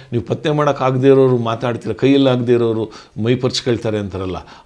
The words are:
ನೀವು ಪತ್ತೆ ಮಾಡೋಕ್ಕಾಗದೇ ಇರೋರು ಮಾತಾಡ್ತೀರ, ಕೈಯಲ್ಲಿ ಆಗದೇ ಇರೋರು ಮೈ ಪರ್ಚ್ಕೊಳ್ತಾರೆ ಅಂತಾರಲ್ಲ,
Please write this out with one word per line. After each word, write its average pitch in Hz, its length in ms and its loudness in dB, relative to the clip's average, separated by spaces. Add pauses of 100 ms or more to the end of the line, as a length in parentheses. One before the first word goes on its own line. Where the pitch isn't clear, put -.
(120)
ನೀವು 120 120 -2
ಪತ್ತೆ - 260 -4
ಮಾಡೋಕ್ಕಾಗದೇ 139 580 0
ಇರೋರು 135 300 6
ಮಾತಾಡ್ತೀರ, 113 560 -4
ಕೈಯಲ್ಲಿ 139 360 2
ಆಗದೇ 123 240 2
ಇರೋರು 113 320 0 (380)
ಮೈ 123 120 2
ಪರ್ಚ್ಕೊಳ್ತಾರೆ 120 640 -2
ಅಂತಾರಲ್ಲ, 95 380 -8 (280)